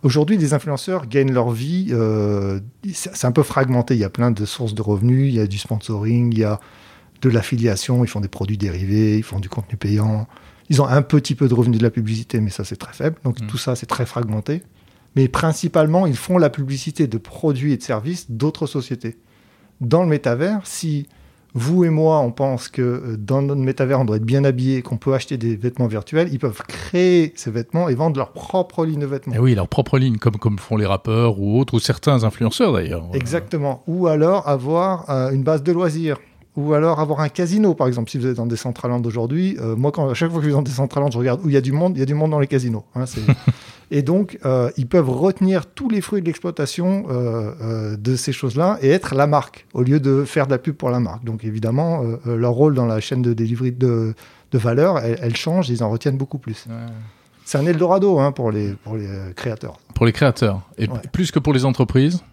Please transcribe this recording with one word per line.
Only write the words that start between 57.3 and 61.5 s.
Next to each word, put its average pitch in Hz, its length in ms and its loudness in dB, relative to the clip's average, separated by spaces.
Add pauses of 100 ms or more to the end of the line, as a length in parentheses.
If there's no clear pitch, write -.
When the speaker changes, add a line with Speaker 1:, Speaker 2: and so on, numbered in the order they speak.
Speaker 1:
C'est - 120 -4
un 139 80 2
Eldorado, 175 540 4
hein, 139 120 2
pour 123 200 -2
les, 104 220 -2
pour 107 220 -10
les, 104 120 -6
euh, 95 280 -10
créateurs. - 420 -10 (180)
Speaker 2:
Pour 117 100 4
les 117 80 6
créateurs. 110 480 2 (160)
Et 113 100 -2
Speaker 1:
Ouais. 113 120 -6 (120)
Speaker 2:
plus 175 200 -2
que 160 80 2
pour 147 140 0